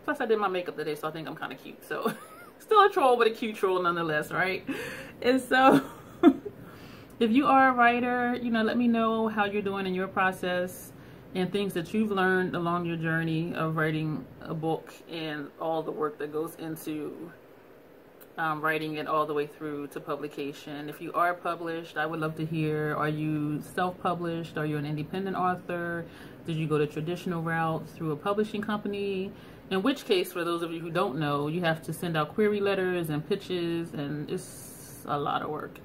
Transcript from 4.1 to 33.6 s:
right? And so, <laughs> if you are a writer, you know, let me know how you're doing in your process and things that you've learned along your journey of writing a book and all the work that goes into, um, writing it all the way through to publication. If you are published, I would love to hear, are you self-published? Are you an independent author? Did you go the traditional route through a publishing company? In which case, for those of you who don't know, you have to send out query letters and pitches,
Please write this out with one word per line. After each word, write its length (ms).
right? 360
And 180
so, 420
<laughs> 960
if 120
you 160
are 220
a 40
writer, 640
you 160
know, 120
let 140
me 120
know 400
how 160
you're 160
doing 240
in 100
your 140
process 840
and 160
things 220
that 200
you've 180
learned 440
along 300
your 120
journey 580
of 200
writing 500
a 120
book 400
and 400
all 220
the 100
work 280
that 120
goes 240
into, 760
um, 240
writing 340
it 120
all 180
the 80
way 140
through 400
to 120
publication. 920
If 120
you 120
are 200
published, 640
I 80
would 140
love 180
to 80
hear, 500
are 140
you 520
self-published? 840
Are 80
you 120
an 80
independent 500
author? 680
Did 100
you 120
go 100
the 100
traditional 540
route 480
through 220
a 40
publishing 460
company? 680
In 120
which 240
case, 280
for 100
those 180
of 100
you 100
who 100
don't 260
know, 300
you 140
have 220
to 100
send 220
out 200
query 240
letters 500
and 180
pitches, 640